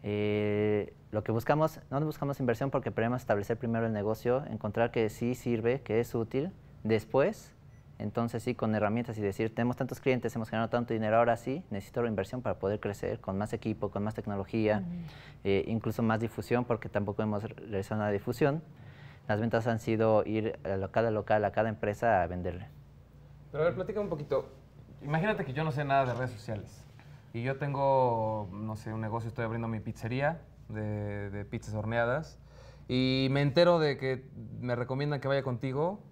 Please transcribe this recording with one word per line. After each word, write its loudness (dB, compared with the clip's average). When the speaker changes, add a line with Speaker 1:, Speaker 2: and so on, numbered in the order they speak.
Speaker 1:
Eh, 0
lo 0
que -4
buscamos, 2
no -2
buscamos -4
inversión 2
porque 0
queremos 0
establecer 0
primero 0
el 0
negocio, 0
encontrar 0
que 2
sí -2
sirve, 0
que 2
es -4
útil. -2
Después, 2
entonces -2
sí, 0
con 0
herramientas 2
y -6
decir, 0
"Tenemos 0
tantos -6
clientes, 2
hemos -4
generado 0
tanto 0
dinero, 4
ahora 6
sí, -6
necesito -6
la 2
inversión -2
para -2
poder 0
crecer -4
con -4
más -2
equipo, -2
con -2
más -2
tecnología, 0
Speaker 2:
Ujú. -4
Speaker 1:
eh, 4
incluso -2
más 2
difusión", -2
porque -2
tampoco -2
hemos 0
re-, -8
realizado -4
una 2
difusión. 2
Las 2
ventas 2
han 2
sido 4
ir -2
a -2
lo-, -2
cada 2
local, 2
a 2
cada 2
empresa 2
a 2
venderle. -6
Speaker 3:
Pero 0
a 4
ver, 2
platícame -4
un -6
poquito. -2
Imagínate 0
que -6
yo -2
no 0
sé -2
nada 4
de 0
redes -2
sociales -10
y -6
yo -2
tengo, 2
no -6
sé, -8
un -4
negocio, -4
estoy -4
abriendo -4
mi -4
pizzería -4
de, -4
de -8
pizzas -8
horneadas 0
y 2
me 4
entero 6
de 2
que -2
me -2
recomiendan -2
que -2
vaya 2
contigo. -2